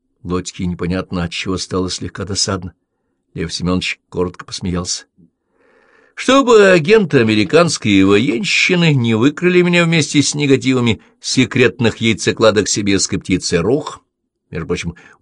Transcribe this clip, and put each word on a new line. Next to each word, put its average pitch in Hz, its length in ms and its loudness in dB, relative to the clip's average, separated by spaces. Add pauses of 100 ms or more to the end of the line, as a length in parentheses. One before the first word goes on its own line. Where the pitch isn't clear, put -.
(220)
Лодьке 90 440 -6
непонятно 87 580 -6
от 85 80 -8
чего 92 260 -6
стало 92 320 -6
слегка 101 340 -10
досадно. 92 500 -6 (600)
Лев 82 180 -8
Семеныч 90 460 -4 (100)
коротко 90 360 -8
посмеялся. - 640 -8 (1080)
«Чтобы 233 540 4
агенты 180 500 4
американской 110 840 2
военщины 160 920 2
не 117 220 0
выкрали 175 460 2
меня 175 220 2
вместе 165 380 0
с 143 140 -4
негативами 127 680 0 (180)
секретных 117 760 0
яйцекладок 107 720 0
сибирской 98 500 -2
птицы 87 400 -2
Рух». 107 460 -4 (460)
Между 82 160 -10
прочим, 87 280 -6 (280)